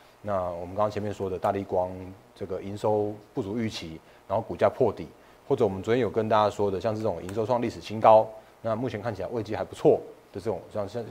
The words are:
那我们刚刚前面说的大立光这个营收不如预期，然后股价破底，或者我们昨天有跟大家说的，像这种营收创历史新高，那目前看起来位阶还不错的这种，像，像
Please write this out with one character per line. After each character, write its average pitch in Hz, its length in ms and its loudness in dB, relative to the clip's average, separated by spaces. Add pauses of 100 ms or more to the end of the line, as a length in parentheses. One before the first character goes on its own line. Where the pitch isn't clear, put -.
(240)
那 95 260 -2
我 87 160 -8
们 87 40 -10
刚 95 80 -12
刚 107 120 2
前 104 120 -4
面 104 120 -4
说 95 160 -4
的 92 80 -4
大 104 140 0
立 98 120 -2
光 92 280 -2 (420)
这 101 140 -10
个 90 120 -6
营 98 160 -8
收 104 380 0 (220)
不 131 80 -2
如 101 160 -4
预 110 100 -2
期， 80 300 -10 (280)
然 98 80 -2
后 113 80 0
股 90 120 -8
价 104 120 4
破 104 240 2
底， 82 160 -8 (400)
或 143 80 2
者 123 80 4
我 104 60 6
们 95 140 -4
昨 110 100 0
天 127 80 4
有 104 80 2
跟 110 180 0
大 107 160 6
家 104 60 4
说 101 220 0
的， 92 100 -4
像 110 140 -2
这 110 80 -4
种 90 180 -2
营 90 100 -10
收 107 140 -2
创 120 160 2
历 123 80 0
史 92 100 -8
新 104 200 -8
高， 110 280 10 (360)
那 113 120 -2
目 120 140 -4
前 113 100 -6
看 110 140 -6
起 98 80 -8
来 87 60 -4
位 117 160 -4
阶 107 120 -6
还 95 80 -2
不 - 120 -12
错 135 260 6 (320)
的 101 80 -10
这 113 80 -4
种， 95 100 -4 (140)
像， 101 160 -4
像 117 220 -8